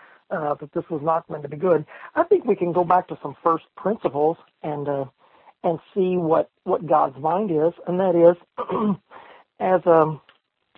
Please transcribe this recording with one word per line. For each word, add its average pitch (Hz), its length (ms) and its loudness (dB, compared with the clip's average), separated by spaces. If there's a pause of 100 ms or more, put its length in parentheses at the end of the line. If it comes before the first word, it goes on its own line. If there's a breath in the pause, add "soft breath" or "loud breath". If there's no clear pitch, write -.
(300 soft breath)
uh, 151 260 -6
that 147 180 -16
this 165 160 -6
was 156 140 -8
not 165 240 -4
going 156 140 -12
to 143 60 -14
be 151 100 -14
good. 156 280 0 (300 loud breath)
I 320 80 0
think 359 220 0
we 214 100 0
can 175 180 -4
go 180 100 0
back 180 260 2
to 160 120 -12
some 139 220 -12
first 165 220 0 (100)
principles 160 600 -2 (240)
and, 147 260 -8
uh, 139 180 -4 (580 soft breath)
and 170 160 -2 (140)
see 185 240 0
what, 160 320 0 (140)
what 185 220 -4
God's 151 340 2
mind 175 320 -2
is, 156 220 0 (140)
and 180 120 -2
that 185 160 0
is, 170 220 6 (200)
<clears throat> 214 380 -2 (640 loud breath)
as 185 260 2
a, 156 340 4 (580)